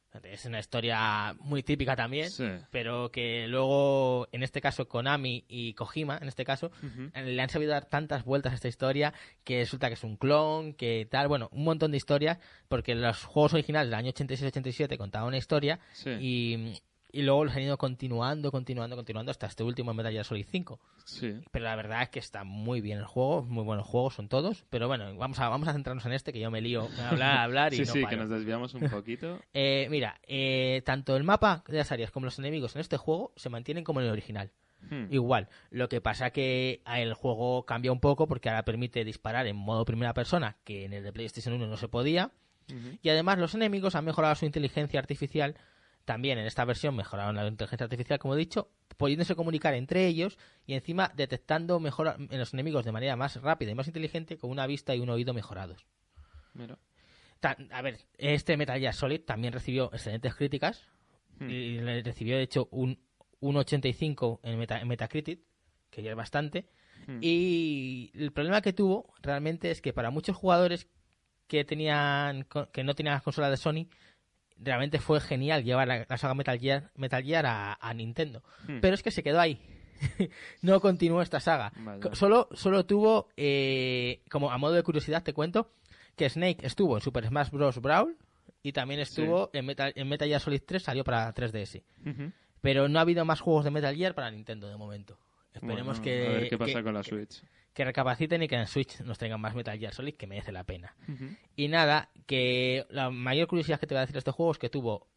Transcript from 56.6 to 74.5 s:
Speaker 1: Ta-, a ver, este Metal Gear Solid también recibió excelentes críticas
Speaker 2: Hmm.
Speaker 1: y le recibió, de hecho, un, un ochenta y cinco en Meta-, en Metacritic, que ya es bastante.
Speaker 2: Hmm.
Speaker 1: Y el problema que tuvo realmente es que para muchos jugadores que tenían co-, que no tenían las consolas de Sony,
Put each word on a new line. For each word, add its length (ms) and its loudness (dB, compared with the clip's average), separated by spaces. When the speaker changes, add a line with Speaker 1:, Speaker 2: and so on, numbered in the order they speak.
Speaker 1:
Ta-, 160 0
a 100 -6
ver, 180 -4
este 380 2
Metal 240 -2
Gear 140 0
Solid 280 -2
también 300 -4
recibió 400 -2
excelentes 420 -6
críticas 480 -2
Speaker 2:
Hmm. 100 -8
Speaker 1:
y 320 -6
le 200 -2
recibió, 360 -2
de 60 2
hecho, 280 -2
un, 280 -2
un 160 0
ochenta 320 2
y 40 0
cinco 500 -2
en 140 -4
Meta-, 220 -2
en 80 -4
Metacritic, 540 -4
que 100 -12
ya 100 -6
es 40 -6
bastante. 540 -4
Speaker 2:
Hmm. 160 -8
Speaker 1:
Y 920 2
el 160 -4
problema 300 2
que 120 2
tuvo 480 2
realmente 500 -2
es 100 -6
que 120 -2
para 160 -2
muchos 280 -2
jugadores 500 4
que 180 2
tenían 800 2
co-, 260 -6
que 140 -4
no 100 2
tenían 200 0
las 80 -2
consolas 280 2
de 60 4
Sony, 300 0